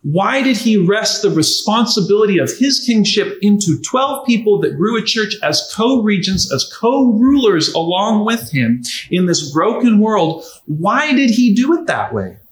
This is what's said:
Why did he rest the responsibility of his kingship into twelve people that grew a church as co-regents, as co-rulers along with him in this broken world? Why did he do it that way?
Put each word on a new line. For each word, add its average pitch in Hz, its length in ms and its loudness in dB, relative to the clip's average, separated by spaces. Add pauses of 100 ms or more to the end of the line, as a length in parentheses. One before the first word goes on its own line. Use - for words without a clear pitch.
Why 196 400 -2
did 254 140 2
he 214 220 2
rest 202 440 0
the 196 80 2
responsibility 208 1080 0
of 135 200 -2
his 269 280 0
kingship 208 560 0
into 202 400 2
twelve 277 440 -2
people 214 360 2
that 143 160 -2
grew 220 200 0
a 214 60 -2
church 214 400 -4
as - 320 -4
co-regents, 208 760 0
as - 200 -6
co-rulers 240 1000 2
along 196 520 0
with 226 240 -4
him 123 320 0 (300)
in 180 140 0
this 156 260 -2
broken 220 480 2
world? 196 460 0 (220)
Why 220 460 -2
did 254 180 2
he 233 220 4
do 277 240 2
it - 100 -6
that 117 260 -4
way? 92 240 -6 (140)